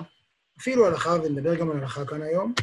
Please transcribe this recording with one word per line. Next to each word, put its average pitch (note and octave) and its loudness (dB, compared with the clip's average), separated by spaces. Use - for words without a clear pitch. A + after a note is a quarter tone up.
אפילו B3+ 4
הלכה, E3+ 2
ונדבר D3 0
גם D#3+ -2
על D3 -2
הלכה C#3 -6
כאן D3+ -8
היום, F#3 -2